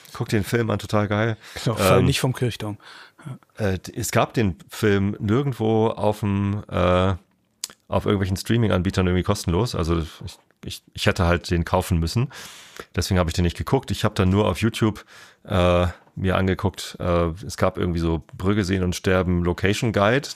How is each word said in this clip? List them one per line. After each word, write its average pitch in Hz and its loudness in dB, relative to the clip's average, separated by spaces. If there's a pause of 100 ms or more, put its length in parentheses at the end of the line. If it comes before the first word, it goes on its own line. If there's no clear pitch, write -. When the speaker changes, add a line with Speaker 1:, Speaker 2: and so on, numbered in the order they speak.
(120)
Speaker 1:
Guck - -6
dir 113 2
den 98 0
Film 117 0
an, 104 0
total 104 -2
geil. 107 0 (280)
Speaker 2:
Genau, 110 0
fall 95 4
Speaker 1:
Ähm, 123 4
Speaker 2:
nicht 135 2
vom 131 0
Kirchturm. 107 -6 (800)
Speaker 1:
äh, 95 -2
d-, - -16
es - -6
gab - 0
den 104 0 (120)
Film 101 0
nirgendwo 110 2
auf 104 -2
dem, 101 0
äh, 92 2 (760)
auf 98 -2
irgendwelchen 98 2
Streaming-Anbietern 95 0
irgendwie 90 2
kostenlos. 101 0
Also 82 0
ich, - -10 (260)
ich, - -14 (120)
ich - -8
hätte 98 2
halt 87 0
den 85 2
kaufen 90 0
müssen. 82 0 (640)
Deswegen 92 0
hab 87 2
ich 80 -4
den 90 0
nicht 85 0
geguckt. - -2
Ich - -4
hab - -2
dann 92 2
nur 101 4
auf 95 -2
YouTube, 107 0 (400)
äh, 90 2 (300)
mir 92 0
angeguckt, 92 -2
äh, 85 0 (140)
es - -12
gab 95 0
irgendwie 90 -2
so 82 0 (140)
Brügge 101 0
sehen 92 0
und 90 0
sterben 90 0
Location 98 0
Guide, 107 2